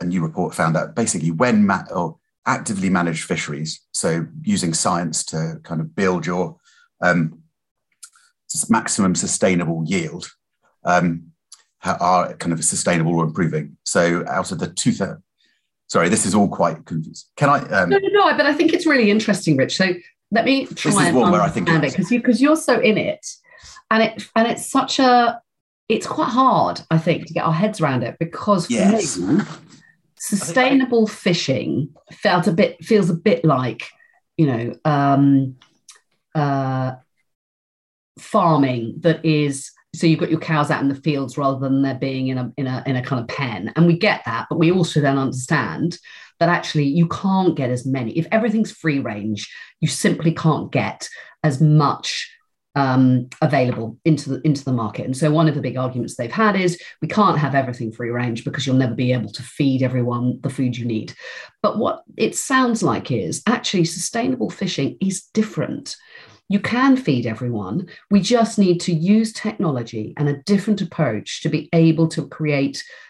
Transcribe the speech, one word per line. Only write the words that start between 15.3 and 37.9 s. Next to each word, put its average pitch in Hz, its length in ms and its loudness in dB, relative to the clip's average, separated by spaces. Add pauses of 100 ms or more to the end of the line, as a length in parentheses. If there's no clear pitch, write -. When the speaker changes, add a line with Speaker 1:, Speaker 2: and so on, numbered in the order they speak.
Speaker 1:
sorry, 87 200 2
this 107 180 0
is 95 80 0
all 104 140 4
quite 85 360 -2
confusing. - 520 -10
Can 147 120 2
I, 240 200 4
um, 190 220 0
Speaker 2:
No, 392 80 4
no, 392 120 0
no, 392 260 4
but 294 100 2
I 294 80 2
think 320 180 2
it's - 140 -2
really 247 240 4
interesting, 202 460 2
Rich. 131 200 0
So 180 180 0 (360)
let 226 140 2
me 269 220 2
Speaker 1:
This - 120 -14
Speaker 2:
try 156 120 -2
Speaker 1:
is 202 60 2 (120)
Speaker 2:
and - 80 2
Speaker 1:
one - 160 4
where 107 100 4
I - 60 2
think 104 200 -2
Speaker 2:
understand 160 160 4
Speaker 1:
it - 100 -2
Speaker 2:
it, - 20 -2
'cause 185 160 0
you, 240 100 2
'cause 240 180 2
you're 294 140 6
so 294 240 2
in 214 180 4
it, - 300 -4 (640)
and 220 140 2
it, - 320 -6
and 226 100 4
it's - 240 -6
such 269 300 0
a, 240 400 4 (480)
it's 220 180 0
quite - 240 -2
hard, 175 500 2 (120)
I 165 60 4
think, 160 280 0
to - 60 -16
get - 120 -2
our 165 80 2
heads 180 280 0
around 131 240 0
it, 117 160 -8
because 175 460 0
for - 80 -4
Speaker 1:
Yes. 196 420 2
Speaker 2:
me, 98 240 0 (800)
sustainable 247 880 2
fishing 143 840 -2 (200)
felt 180 380 0
a 196 40 2
bit, 175 300 0
feels 202 280 2
a 175 40 0
bit - 300 0
like, 127 420 0 (520)
you 160 80 4
know, 120 280 -2 (100)
um, 139 720 4 (800)
uh, 135 580 -2 (1300)